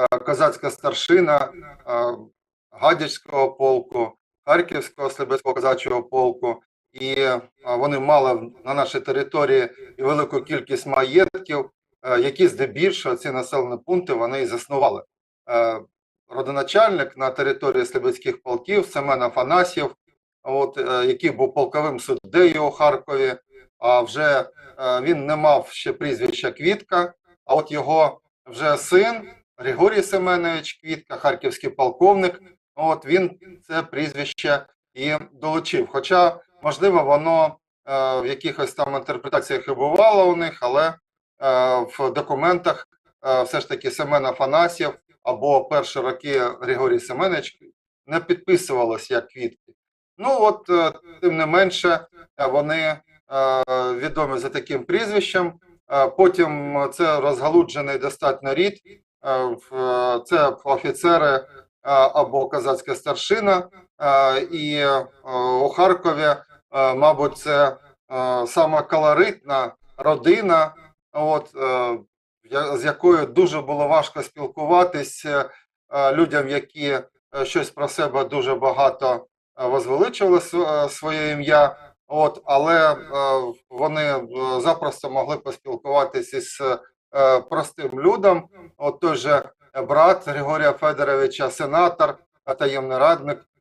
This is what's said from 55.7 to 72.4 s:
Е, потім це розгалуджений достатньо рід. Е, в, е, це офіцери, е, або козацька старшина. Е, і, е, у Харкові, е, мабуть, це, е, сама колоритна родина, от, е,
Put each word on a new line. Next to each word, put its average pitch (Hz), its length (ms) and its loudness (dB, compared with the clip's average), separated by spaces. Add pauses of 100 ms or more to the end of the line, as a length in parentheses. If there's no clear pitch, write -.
Е, 135 160 2
потім 151 720 2 (140)
це 151 280 0
розгалуджений 143 800 0
достатньо 135 560 -4
рід. 196 280 -2 (440)
Е, 131 180 0
в, 120 320 -8
е, 123 500 -2
це 151 220 2 (160)
офіцери, 156 600 2 (100)
е, 135 80 -6 (380)
або 135 680 2
козацька 135 460 -4
старшина. 190 720 0 (340)
Е, 135 380 4
і, 151 340 -6
е, 139 320 0 (560)
у - 60 2
Харкові, 175 540 2
е, 147 140 2 (580)
мабуть, 147 440 2
це, 143 380 2 (360)
е, 127 340 -2
сама 160 360 2
колоритна 151 920 0 (240)
родина, 180 800 2 (380)
от, 151 440 -2
е, 127 420 -2 (520)